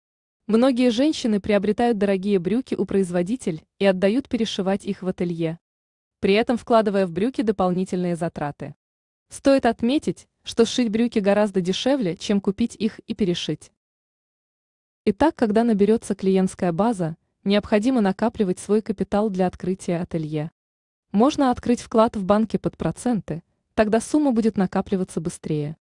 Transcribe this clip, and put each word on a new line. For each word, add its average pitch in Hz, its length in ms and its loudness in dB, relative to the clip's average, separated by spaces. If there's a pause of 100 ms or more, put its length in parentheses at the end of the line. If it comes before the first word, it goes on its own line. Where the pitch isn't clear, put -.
(460)
Многие 247 460 4
женщины 233 480 0
приобретают 214 580 0
дорогие 196 400 0
брюки 185 380 -2
у 202 80 -2
производителей 180 800 -2 (160)
и 202 60 2
отдают 196 420 2
перешивать 202 580 -2
их 202 160 -6
в 185 60 -6
ателье, 170 500 -4 (640)
при 196 140 2
этом 233 220 2
вкладывая 202 520 2
в - 20 -10
брюки 214 320 -2
дополнительные 185 720 -2
затраты. 151 640 -8 (520)
Стоит 269 380 2
отметить, 233 640 -2 (160)
что - 200 0
сшить 233 240 0
брюки 226 300 0
гораздо 202 420 2
дешевле, 185 560 -2
чем 202 240 -2
купить 214 360 -2
их - 320 -4
и - 40 -8
перешить. 175 600 -4 (1300)
Итак, 285 300 2
когда 220 300 2
наберется 214 500 2
клиентская 190 560 0
база, 180 460 -2 (260)
необходимо 208 580 2
накапливать 196 600 0
свой 214 220 0
капитал 208 460 -2
для 185 200 0
открытия 180 500 -4
ателье. 156 540 -6 (580)
Можно 262 400 2
открыть 240 300 0
вклад 226 340 2
в 202 100 -6
банке 208 360 0
под - 160 -6
проценты, 165 640 -4 (320)
тогда 220 260 2
сумма 302 300 0
будет 220 260 0
накапливаться 190 640 -2
быстрее. 156 640 -6